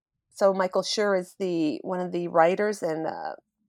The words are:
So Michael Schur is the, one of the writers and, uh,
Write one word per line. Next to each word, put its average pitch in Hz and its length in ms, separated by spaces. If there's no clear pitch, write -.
So 196 200
Michael 190 300
Schur 202 360
is 180 180
the, 165 460
one 185 160
of 180 140
the 175 160
writers 190 520
and, 160 240
uh, - 280